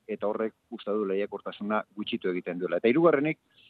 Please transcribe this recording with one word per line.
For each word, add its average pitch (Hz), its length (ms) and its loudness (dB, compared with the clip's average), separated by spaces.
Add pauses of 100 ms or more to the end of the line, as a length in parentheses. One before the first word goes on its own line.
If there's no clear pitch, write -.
eta 104 220 -4
horrek 107 260 -2 (200)
uste 104 200 -6
du 107 140 0
lehiakortasuna 101 760 -2 (140)
gutxitu 104 340 -4
egiten 90 280 -4
duela. 85 200 -2
Eta 113 100 4
hirugarrenik, 156 500 4 (320)